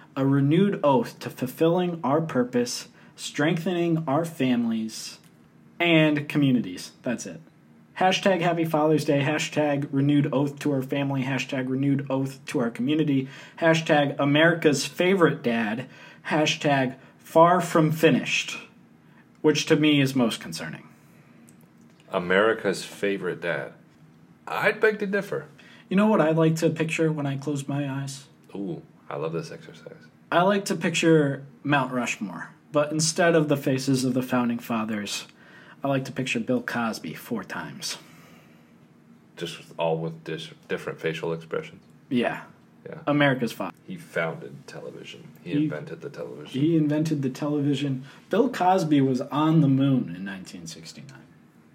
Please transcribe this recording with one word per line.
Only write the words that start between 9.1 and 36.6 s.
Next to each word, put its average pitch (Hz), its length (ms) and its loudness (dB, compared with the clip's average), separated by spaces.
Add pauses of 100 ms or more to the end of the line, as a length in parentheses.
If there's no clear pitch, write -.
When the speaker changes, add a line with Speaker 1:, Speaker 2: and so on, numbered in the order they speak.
Speaker 1:
hashtag 147 680 -2
renewed 143 420 2
oath - 280 0
to 147 100 0
our 135 120 0
family, 139 420 -2
hashtag 131 440 -4
renewed 139 400 0
oath 135 380 -2
to - 140 -4
our 117 100 0
community, 135 580 0 (300)
hashtag 160 600 2
America's 151 640 4
favorite 180 560 2
dad, 113 460 -4 (400)
hashtag 147 680 0 (240)
far 175 420 6
from 160 300 2
finished, - 640 2 (840)
which 151 240 2
to 165 80 4
me 151 260 4
is 135 140 2
most 120 240 2
concerning. - 460 -12 (1300)
Speaker 2:
America's 95 720 2
favorite 92 560 -4
dad. 71 320 -4 (760)
I'd 196 340 0
beg 220 200 2
to 208 60 -2
differ. 190 400 -4 (420)
Speaker 1:
You 185 80 0
know 208 100 6
what 214 140 4
I 156 100 4
like 160 260 4
to 160 140 2
picture 160 400 0
when 151 160 -4
I 139 100 -2
close 139 300 -6
my 139 240 -4
eyes? 135 360 -8 (280)
Speaker 2:
Ooh, 95 260 -8 (300)
I - 60 -8
love 78 160 -4
this 80 180 -6
exercise. - 560 -18 (240)
Speaker 1:
I 165 120 4
like 202 240 2
to 180 100 -2
picture 165 680 2 (200)
Mount 135 280 0
Rushmore, 117 580 -6 (200)
but 147 220 0
instead 165 420 2
of 151 140 4
the 147 80 2
faces 131 480 0
of 127 100 0
the 127 80 0
founding 120 380 -2
fathers, 110 640 -6 (580)
I - 20 -2
like 139 200 0
to - 60 -10
picture 123 280 -4
Bill 120 200 0